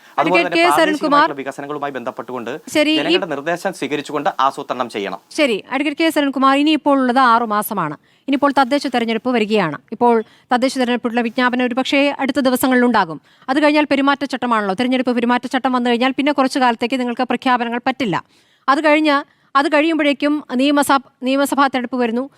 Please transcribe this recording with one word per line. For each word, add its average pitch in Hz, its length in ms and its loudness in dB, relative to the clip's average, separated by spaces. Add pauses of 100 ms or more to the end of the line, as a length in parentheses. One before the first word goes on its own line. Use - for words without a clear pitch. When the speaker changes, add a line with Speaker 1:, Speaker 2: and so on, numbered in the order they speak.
(180)
Speaker 1:
അതുപോലെ 165 220 2
Speaker 2:
അഡ്വക്കേറ്റ് 170 220 0
Speaker 1:
തന്നെ 349 80 4
Speaker 2:
കെ. 294 60 2
Speaker 1:
പ്രാദേശികമായിട്ടുള്ള 294 500 2
Speaker 2:
സരൺകുമാർ, 139 200 -6
Speaker 1:
വികസനങ്ങളുമായി 143 460 -8
ബന്ധപ്പെട്ടുകൊണ്ട് 127 680 -10 (140)
Speaker 2:
ശരി, 302 160 0
ഈ 311 60 0
Speaker 1:
ജനങ്ങളുടെ 311 300 0
നിർദ്ദേശം 165 460 -4
സ്വീകരിച്ചുകൊണ്ട് 147 580 -4 (100)
ആസൂത്രണം 131 500 -2
ചെയ്യണം. 98 280 -6 (180)
Speaker 2:
ശരി, 254 340 -2
അഡ്വക്കേറ്റ് 294 340 -4
കെ. 320 60 0
സരൺകുമാർ, 277 480 0
ഇനിയിപ്പോൾ 294 420 2
ഉള്ളത് 254 180 0
ആറു 240 260 4
മാസമാണ്. 208 520 -4 (320)
ഇനിയിപ്പോൾ 277 300 2
തദ്ദേശ 277 280 2
തെരഞ്ഞെടുപ്പ് 233 440 -2
വരികയാണ്. 208 480 0 (140)
ഇപ്പോൾ 233 320 2 (280)
തദ്ദേശ 254 260 0
തെരഞ്ഞെടുപ്പിലുള്ള 240 420 -2
വിജ്ഞാപനം 247 460 2
ഒരുപക്ഷേ 269 520 0
അടുത്ത 269 220 -2
ദിവസങ്ങളിലുണ്ടാകും. 247 800 2 (280)
അത് 277 140 0
കഴിഞ്ഞാൽ 302 280 4
പെരുമാറ്റച്ചട്ടമാണല്ലോ, 262 840 0
തെരഞ്ഞെടുപ്പ് 254 420 0
പെരുമാറ്റച്ചട്ടം 247 560 0
വന്നു 247 180 0
കഴിഞ്ഞാൽ 247 260 0
പിന്നെ 285 160 0
കുറച്ചു 277 260 0
കാലത്തേക്ക് 247 420 0
നിങ്ങൾക്ക് 240 220 -4
പ്രഖ്യാപനങ്ങൾ 240 640 -2
പറ്റില്ല. 240 380 -2 (440)
അത് 277 160 2
കഴിഞ്ഞ്, 294 400 2 (340)
അത് 285 100 2
കഴിയുമ്പോഴേക്കും 294 760 0 (100)
നിയമസഭ, 277 460 2 (220)
നിയമസഭാ 269 440 0
തെരഞ്ഞെടുപ്പ് 254 300 -4
വരുന്നു. 247 400 -2